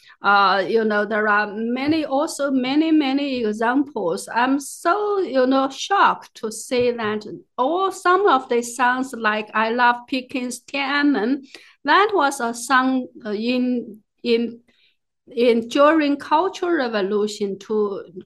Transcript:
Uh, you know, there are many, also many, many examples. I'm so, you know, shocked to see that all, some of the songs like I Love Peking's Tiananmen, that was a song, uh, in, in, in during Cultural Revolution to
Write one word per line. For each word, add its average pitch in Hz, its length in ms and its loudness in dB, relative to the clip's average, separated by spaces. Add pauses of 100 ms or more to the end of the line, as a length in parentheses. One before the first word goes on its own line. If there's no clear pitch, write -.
(220)
Uh, 196 440 4
you 220 160 2
know, 208 220 0
there 214 240 -2
are 208 260 2
many, 262 500 -2
also 277 460 -2
many, 277 400 0
many 277 540 2
examples. 214 880 -2
I'm 262 240 2
so, 403 600 -2
you 262 280 0
know, 269 220 2
shocked 269 680 0
to 220 140 -8
see 247 420 -2
that 214 320 -4 (340)
all, 349 340 0
some 370 340 2
of 262 220 2
the 240 140 0
songs 254 500 -2
like 214 400 -4
I 220 180 0
Love 240 260 2 (120)
Peking's 254 520 -6
Tiananmen, 277 840 0 (380)
that 370 300 4
was 277 260 0
a 233 140 -4
song, 262 520 0 (180)
uh, 208 60 -6
in, 240 680 -2 (220)
in, 233 380 0 (720)
in 233 380 2
during 294 480 4
Cultural 349 600 0
Revolution 208 840 -2
to 208 440 -4 (220)